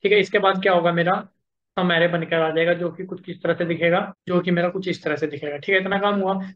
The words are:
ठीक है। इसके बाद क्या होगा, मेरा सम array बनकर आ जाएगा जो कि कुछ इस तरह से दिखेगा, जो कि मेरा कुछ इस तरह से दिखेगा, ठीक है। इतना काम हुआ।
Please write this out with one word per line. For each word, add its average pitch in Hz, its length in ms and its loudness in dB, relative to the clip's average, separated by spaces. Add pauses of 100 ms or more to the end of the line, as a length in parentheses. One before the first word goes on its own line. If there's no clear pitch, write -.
ठीक 202 80 4
है। 208 80 6
इसके 196 200 0
बाद 190 220 2
क्या 190 100 4
होगा, 170 200 4
मेरा 170 220 2 (600)
सम 180 160 2
array 165 160 4
बनकर 165 340 0
आ 160 80 0
जाएगा 165 240 2
जो 170 180 -4
कि 185 140 -12
कुछ 180 220 -12
इस 175 140 -14
तरह 170 120 0
से 175 120 -2
दिखेगा, 170 340 2 (280)
जो 180 120 2
कि 180 100 -2
मेरा 175 200 2
कुछ 185 180 -6
इस 170 160 -6
तरह 151 120 -2
से 156 100 -2
दिखेगा, 147 320 -8
ठीक 196 160 -2
है। 190 60 4
इतना 196 200 -2
काम 202 200 0
हुआ। 190 140 0 (220)